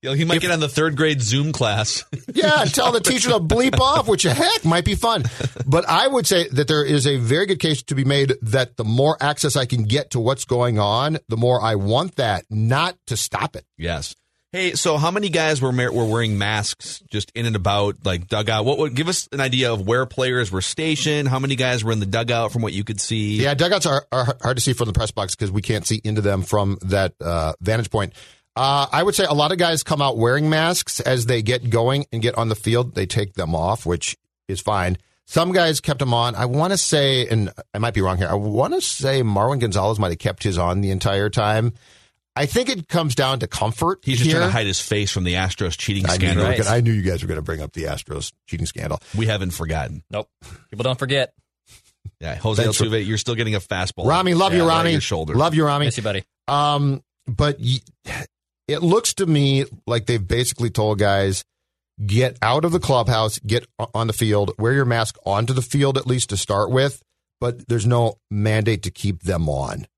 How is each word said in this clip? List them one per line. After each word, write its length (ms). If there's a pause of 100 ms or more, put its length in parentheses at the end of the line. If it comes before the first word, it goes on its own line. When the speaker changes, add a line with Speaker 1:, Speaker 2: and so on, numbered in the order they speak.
Speaker 1:
You 80
know, 40
he 100
might 120
Speaker 2:
if 60
Speaker 1:
get 100
on 80
the 80
third 280
grade 240
Zoom 320
class. 560
<laughs> 60 (200)
Speaker 2:
Yeah, 280
and 120
tell 180
the 80
teacher 280
to 120
bleep 380
off, 300
which, 140
heck, 420
might 220
be 80
fun. 300 (420)
But 220
I 200
would 180
say 220
that 180
there 180
is 220
a 120
very 280
good 140
case 240
to 100
be 100
made 280 (100)
that 360
the 60
more 360
access 340
I 120
can 180
get 280
to 80
what's 260
going 320
on, 400 (100)
the 80
more 240
I 140
want 420
that, 320
not 480 (120)
to 100
stop 360
it. 120 (100)
Speaker 1:
Yes. 400 (340)
Hey, 220
so 240
how 140
many 180
guys 320
were 120
ma-, 180
were 160
wearing 320
masks 720
just 240
in 120
and 80
about, 500
like, 240
dugout? 360
What 140
would, 160
give 140
us 220
an 120
idea 300
of 140
where 200
players 440
were 120
stationed, 680
how 100
many 160
guys 300
were 80
in 80
the 60
dugout 460
from 100
what 100
you 100
could 180
see? 420
Speaker 2:
Yeah, 120
dugouts 320
are, 240
are 320
hard 140
to 60
see 100
from 140
the 80
press 160
box 240
'cause 160
we 120
can't 240
see 160
into 200
them 200
from 400
that, 380
uh, 400
vantage 300
point. 240 (400)
Uh, 380
I 100
would 120
say 100
a 80
lot 200
of 40
guys 260
come 200
out 160
wearing 320
masks. 500
As 240
they 160
get 300
going 420
and 80
get 160
on 140
the 40
field, 400
they 120
take 260
them 220
off, 320
which 280 (320)
is 140
fine. 380 (280)
Some 260
guys 280
kept 200
them 120
on. 220
I 100
wanna 320
say, 500
and 240 (220)
I 60
might 160
be 80
wrong 160
here, 100
I 60
wanna 480
say 400
Marwin 360
Gonzalez 400
might 120
have 80
kept 240
his 160
on 240
the 80
entire 400
time. 420 (640)
I 80
think 240
it 200
comes 260
down 260
to 60
comfort 580
Speaker 1:
He's 140
just 120
Speaker 2:
here. 80
Speaker 1:
trying 100
to 40
hide 140
his 140
face 300
from 140
the 100
Astros 440
cheating 280
Speaker 2:
I 120
knew 80
you 60
Speaker 1:
scandal. 120
Speaker 2:
were 60
Speaker 3:
Right. 120
Speaker 2:
gonna, 140
I 60
knew 100
you 100
guys 200
were 60
gonna 120
bring 220
up 100
the 120
Astros 480 (140)
cheating 200
scandal. 340 (160)
Speaker 1:
We 100
haven't 260
forgotten. 580
Speaker 3:
Nope. 180 (400)
People 140
don't 160
forget. 340 (880)
Speaker 1:
Yeah, 140
Jose 280
Speaker 2:
Thanks 140
for 80
Speaker 1:
Altuve, 220
you're 120
still 160
getting 200
a 60
fastball. 460
Speaker 2:
Rami, 280
love 180
Speaker 1:
Yeah, 60
Speaker 2:
you, 100
Speaker 1:
right 60
at 40
Speaker 2:
Rami. 140
Speaker 1:
your 80
shoulder. 340
Speaker 2:
Love 200
you, 100
Rami. 220
Speaker 3:
Miss 100
you, 60
buddy. 220 (240)
Speaker 2:
Um, 540 (240)
but 320
y-, 220 (880)
it 140
looks 320
to 120
me 380 (220)
like 200
they've 200
basically 440
told 280
guys, 460 (600)
"Get 380
out 220
of 80
the 80
clubhouse, 600
get 260 (120)
o-, 160
on 120
the 60
field, 460
wear 140
your 120
mask 320 (100)
onto 260
the 100
field 360
at 80
least 240
to 60
start 340
with, 320 (380)
but 280
there's 180
no 320 (120)
mandate 540
to 60
keep 320
them 260
on." 380 (120)